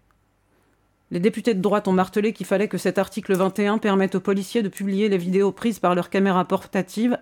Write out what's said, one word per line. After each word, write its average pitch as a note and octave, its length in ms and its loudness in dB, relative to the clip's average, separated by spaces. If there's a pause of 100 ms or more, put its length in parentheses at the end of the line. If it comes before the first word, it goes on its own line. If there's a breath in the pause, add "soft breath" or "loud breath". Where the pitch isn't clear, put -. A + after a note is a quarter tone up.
(1120)
Les F3 100 -2
députés A3 320 0
de F#3 80 0
droite G3+ 260 0
ont F#3+ 60 2
martelé G3+ 400 0
qu'il F#3 120 -10
fallait G3+ 220 0
que F#3 100 -6
cet F#3 200 -2
article G3 360 -2
vingt F#3 240 0
et G#3 100 0
un G#3+ 100 0
permette G3 380 2
aux F#3+ 40 -2
policiers G3+ 420 -2
de G3 80 -4
publier G3 380 -2
les G3 100 2
vidéos F#3+ 360 0
prises A#3 260 -4
par F3+ 160 2
leurs F3 140 -2
caméras F#3+ 360 2
portatives G#3 760 -2